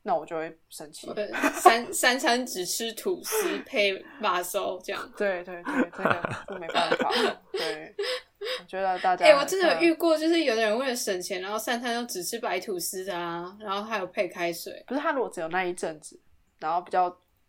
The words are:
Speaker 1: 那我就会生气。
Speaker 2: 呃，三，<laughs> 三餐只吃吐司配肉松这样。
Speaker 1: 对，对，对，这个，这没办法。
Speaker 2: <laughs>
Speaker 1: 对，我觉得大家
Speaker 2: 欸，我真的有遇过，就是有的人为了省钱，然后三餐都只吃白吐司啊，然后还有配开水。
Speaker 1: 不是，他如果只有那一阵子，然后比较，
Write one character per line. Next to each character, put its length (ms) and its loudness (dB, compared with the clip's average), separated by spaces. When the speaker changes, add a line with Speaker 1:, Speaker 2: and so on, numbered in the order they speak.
Speaker 1:
那 120 0
我 120 0
就 100 -8
会 320 -6
生 240 -16
气。 240 -14
Speaker 2:
呃， 100 -2
三， 340 6
<laughs> 60 -8
三 260 2
餐 260 2
只 200 -6
吃 260 -4
吐 320 -4
司 360 -2
配 320 0
肉 520 -4
松 400 -4
这 80 -8
样。 240 -8
Speaker 1:
对， 300 -2
对， 180 -12
对， 100 -6
这 80 -4
个， 260 0
这 100 -10
没 80 -10
办 300 0
法。 120 0
Speaker 2:
<laughs> 220 -12
Speaker 1:
对， 420 -6
我 60 -16
觉 160 -6
得 180 0
大 160 4
家 120 8
Speaker 2:
欸， 80 12
我 100 4
真 160 0
的 140 6
有 60 0
遇 120 6
过， 240 4
就 100 0
是 160 4
有 100 2
的 80 2
人 160 4
为 120 0
了 40 -2
省 280 -2
钱， 200 -6
然 80 -6
后 80 -2
三 220 -2
餐 160 -2
都 100 -2
只 160 -6
吃 180 -6
白 200 -2
吐 180 -6
司 320 -6
啊， 480 -6
然 140 -8
后 120 -2
还 160 -4
有 80 -4
配 200 -2
开 240 -4
水。 340 -12
Speaker 1:
不 80 -6
是， 60 -2
他 140 0
如 80 0
果 80 -2
只 100 -8
有 80 -4
那 160 0
一 100 -2
阵 280 -6
子， 180 -20
然 140 -2
后 80 0
比 100 -12
较， 180 4